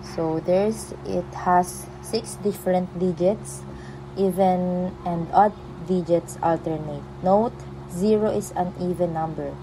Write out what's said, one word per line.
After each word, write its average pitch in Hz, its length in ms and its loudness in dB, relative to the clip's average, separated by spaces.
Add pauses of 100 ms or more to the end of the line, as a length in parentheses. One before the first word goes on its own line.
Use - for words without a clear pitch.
(140)
So 160 240 -2
there's, 190 560 2 (100)
it 180 300 -2
has 180 520 2 (140)
six - 360 -6
different 185 500 0 (120)
digits, 180 680 0 (500)
even 180 760 2 (100)
and 170 280 -2
odd 202 200 8 (360)
digits 170 540 2
alternate. 156 600 -2 (220)
Note, 208 280 6 (380)
zero 214 400 2
is 202 240 -2
an 180 260 -2
even 180 320 0
number. 156 400 -4 (100)